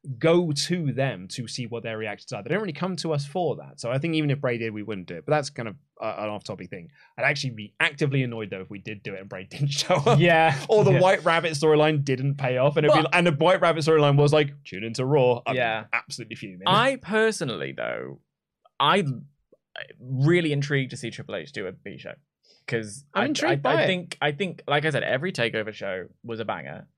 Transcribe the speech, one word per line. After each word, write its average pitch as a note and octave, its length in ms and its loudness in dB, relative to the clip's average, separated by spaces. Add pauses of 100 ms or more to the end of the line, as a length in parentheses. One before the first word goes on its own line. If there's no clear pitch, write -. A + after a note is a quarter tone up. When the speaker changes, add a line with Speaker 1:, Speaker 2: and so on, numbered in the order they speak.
(180)
Speaker 1:
go E3 320 4
to D3+ 440 -2
them A2 340 -4
to A#2 180 -10
see A#2+ 200 -8
what A2+ 160 -10
their A2+ 160 -8
reactions G#2 340 -10
are. G2+ 100 -8
They A#2 60 -12
don't F3+ 140 0
really F#3 100 -6
come F3+ 240 -6
to E3 160 -4
us C#3+ 140 -2
for D#3+ 300 -4
that. C#2+ 240 -18
So A#2+ 100 -4
I C3 80 0
think E3 160 -2
even D3+ 160 2
if C#3+ 100 0
Bray B2+ 160 -2
did, A2+ 160 -4
we G#2+ 100 -8
wouldn't G2 260 -8
do F2 80 -10
it. D#2+ 100 -12
But C#3+ 60 0
that's D3 180 0
kind A2+ 180 -8
of, F#2 80 -12 (240)
uh, A2 180 -4
an G#2+ 100 -4
off-topic G2 420 -10
thing. F2 200 -14 (260)
I'd B2 60 -4
actually C#3+ 280 0
be G#2+ 300 -14
actively C#3+ 420 0
annoyed, A2+ 280 -6
though, F#2+ 100 -8
if F#2 80 -14
we G2+ 120 -14
did G#2 220 -12
do G2+ 120 -10
it F#2+ 60 -12
and G2 80 -16
Bray F#2+ 160 -12
<laughs> - 60 -20
didn't C#3+ 180 -2
show - 260 0
up. E3+ 260 4
Speaker 2:
Yeah. D#3+ 340 6 (140)
Speaker 1:
Or G#3+ 160 6
the F#3+ 80 6
Speaker 2:
Yeah. - 80 6
Speaker 1:
White F#3 240 4
Rabbit E3 280 2
storyline D3+ 520 4
didn't C#3 320 0
pay B2+ 220 -2
off. C#3+ 180 4
And, D3 80 2
it'd D3+ 120 6
be, D3+ 60 4
Speaker 2:
But D#3 120 0
Speaker 1:
and F3 120 4
the E3+ 60 4
White E3+ 300 4
Rabbit E3 220 2
storyline D3 320 6
was D3 160 6
like, D3+ 200 4 (120)
"Tune G2 200 -10
into A2+ 220 -4
Raw." B2+ 400 4
I'd A2+ 60 -2
be B2 60 0
Speaker 2:
Yeah. A2 340 -2
Speaker 1:
absolutely A#2+ 440 -8
fuming. F#2+ 300 -14
Speaker 2:
I A#3 300 4
personally, E3 760 -2
though, B1 480 -6 (580)
I'm D3 480 0 (720)
really D3 540 2
intrigued C#3 380 -2
to B2 60 -12
see A2+ 140 -8
Triple G#2+ 260 -10
H D#2 160 -10
do G2+ 140 -8
a F2 60 -8
B E2+ 260 -16
show. - 160 -14 (520)
'Cause A2 380 -6 (100)
Speaker 1:
I'm G3 80 0
Speaker 2:
I, C4 40 2
Speaker 1:
intrigued C#4+ 400 0
Speaker 2:
I, C#4+ 80 2
Speaker 1:
by E4 60 4
Speaker 2:
I - 20 2
Speaker 1:
it. - 40 2
Speaker 2:
think, F3+ 360 -4
I D3 100 2
think, E3 340 -6
like D3 200 0
I D#3 40 2
said, B2+ 120 0
every C3+ 300 -2
TakeOver A2 400 -2
show F#2+ 340 -8 (160)
was A2+ 180 -8
a A2 60 -6
banger. E2 400 -8 (120)